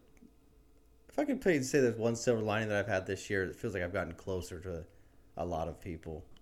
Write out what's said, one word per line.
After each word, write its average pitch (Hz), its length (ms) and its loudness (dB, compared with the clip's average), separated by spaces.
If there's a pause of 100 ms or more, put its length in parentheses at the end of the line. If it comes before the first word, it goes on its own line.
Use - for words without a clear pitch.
(1080)
if - 100 -6
I 294 60 2
could 277 160 -2
play, 165 200 4
say 135 180 2
there's 120 180 6
one 113 180 2
silver 113 260 2
lining 107 280 2
that 104 100 2
I've 98 120 0
had 95 140 2
this 95 240 -4
year, 98 160 2
it 85 100 -6
feels 113 180 -4
like 92 100 -2
I've 87 100 -2
gotten 85 200 -2
closer 92 480 -6
to 85 220 -8 (540)
a 82 80 -2
lot 82 220 -2
of 78 120 -8
people. 80 460 -10 (160)